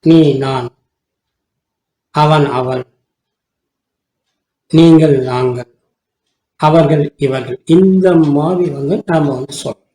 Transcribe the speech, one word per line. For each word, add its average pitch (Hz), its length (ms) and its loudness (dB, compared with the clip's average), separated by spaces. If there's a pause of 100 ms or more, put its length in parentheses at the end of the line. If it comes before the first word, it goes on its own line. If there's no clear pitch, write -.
நீ, 160 320 4
நான், 131 300 -6 (1400)
அவன், 151 340 0
அவள், 127 380 -6 (1900)
நீங்கள், 160 480 4
நாங்கள், 127 500 -4 (840)
அவர்கள், 156 640 0
இவர்கள். 131 480 -6
இந்த 185 500 2
மாதிரி 160 540 -2
வந்து 143 360 -6
நாம 151 280 -2
வந்து 131 300 -12
சொல்றோம். - 320 -12